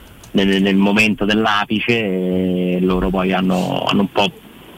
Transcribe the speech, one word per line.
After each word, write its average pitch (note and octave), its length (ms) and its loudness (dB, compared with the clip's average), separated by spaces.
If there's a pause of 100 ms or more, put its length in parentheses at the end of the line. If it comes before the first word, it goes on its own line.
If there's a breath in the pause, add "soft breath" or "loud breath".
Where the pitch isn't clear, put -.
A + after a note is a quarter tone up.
(320 loud breath)
nel, G2 300 2
nel G2 140 2
momento G2+ 480 2
dell'apice, G#2+ 720 0
e F#2 840 0
loro F#2 280 0
poi F#2 220 0
hanno, F#2 520 0
hanno - 180 0
un - 100 -2
po' G2+ 180 0 (480)